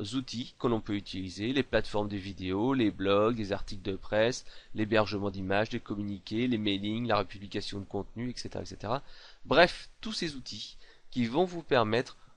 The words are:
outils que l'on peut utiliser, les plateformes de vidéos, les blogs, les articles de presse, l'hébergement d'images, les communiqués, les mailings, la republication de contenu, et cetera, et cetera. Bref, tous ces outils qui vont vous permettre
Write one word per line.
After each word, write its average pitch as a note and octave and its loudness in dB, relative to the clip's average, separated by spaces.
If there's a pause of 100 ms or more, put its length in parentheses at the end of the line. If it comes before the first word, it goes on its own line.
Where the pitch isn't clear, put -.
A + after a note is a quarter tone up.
(140)
outils B2+ -4
que C3 0
l'on A2+ 4
peut G#2 -4
utiliser, F#2+ -4
les C#3 2
plateformes G#2+ 0
de G#2 -4
vidéos, F#2+ 0
les A2+ 4
blogs, G2+ 4
les G2 -2
articles G2 -4
de F#2+ -2
presse, A2 0 (300)
l'hébergement G#2 2
d'images, G2 0
les A#2 -4
communiqués, G#2 -4
les A#2+ 2
mailings, G#2 0
la G#2+ 4
republication G2+ -4
de G2 -8
contenu, A2+ -6
et A#2+ -8
cetera, F#2 -6
et - -8
cetera. A#2 -4 (400)
Bref, - 6 (100)
tous A3 -8
ces D#3 -4
outils - -12 (320)
qui B2 2
vont C#3 4
vous E3+ -8
permettre A#2 2 (200)